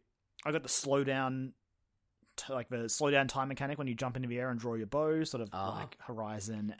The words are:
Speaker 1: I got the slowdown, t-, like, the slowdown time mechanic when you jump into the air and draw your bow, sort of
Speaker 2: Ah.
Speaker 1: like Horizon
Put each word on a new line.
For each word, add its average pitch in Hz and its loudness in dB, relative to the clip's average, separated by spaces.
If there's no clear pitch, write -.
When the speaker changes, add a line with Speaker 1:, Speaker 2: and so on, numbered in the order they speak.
Speaker 1:
I 151 0
got 151 0
the 135 -6
slowdown, 135 2
t-, - -8
like, 120 -2
the 117 0
slowdown 139 6
time 135 0
mechanic 139 -4
when 147 -2
you 123 0
jump 123 -2
into 127 -2
the 120 -2
air 127 -2
and 120 -2
draw 117 -2
your 110 -2
bow, 156 4
sort 123 -4
of 101 -6
Speaker 2:
Ah. 98 -2
Speaker 1:
like 104 -8
Horizon 107 -4